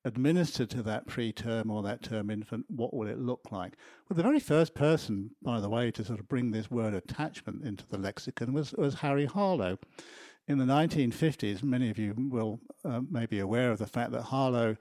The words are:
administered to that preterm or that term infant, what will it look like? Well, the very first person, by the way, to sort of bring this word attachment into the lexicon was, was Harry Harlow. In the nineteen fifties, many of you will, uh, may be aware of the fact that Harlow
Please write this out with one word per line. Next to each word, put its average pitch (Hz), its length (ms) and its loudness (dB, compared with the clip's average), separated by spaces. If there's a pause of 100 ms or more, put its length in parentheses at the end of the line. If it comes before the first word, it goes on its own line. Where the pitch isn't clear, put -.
administered 131 640 2
to 123 120 -4
that 107 240 -2
preterm 113 640 -2
or 107 120 -2
that 101 200 -4
term 107 280 -4
infant, 107 380 -6
what 127 260 -4
will 110 140 -2
it 113 100 -6
look 123 320 -4
like? 92 240 -6 (340)
Well, 185 80 -4
the 165 60 4
very 277 180 4
first 156 340 4
person, 131 560 2 (120)
by 117 180 -2
the 101 80 0
way, 117 220 2
to 110 140 -4
sort 104 160 -6
of 98 80 -14
bring 123 220 0
this 110 200 -4
word 110 240 0
attachment - 720 -6
into 107 220 -8
the 101 120 -6
lexicon 117 540 -4
was, 143 220 -2
was 143 200 2
Harry 143 320 0
Harlow. 143 520 0 (680)
In 143 100 2
the 135 80 4
nineteen 143 460 4
fifties, 110 520 0
many 127 280 2
of 101 80 -4
you 104 180 0
will, 117 440 -2 (220)
uh, 123 180 -2 (100)
may 117 160 -2
be 104 120 0
aware 113 320 4
of 107 80 2
the 110 80 -2
fact 123 260 -2
that 120 100 -2
Harlow 120 580 2